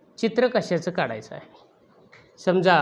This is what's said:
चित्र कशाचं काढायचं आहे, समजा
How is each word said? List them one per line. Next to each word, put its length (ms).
चित्र 280
कशाचं 440
काढायचं 440
आहे, 300
समजा 420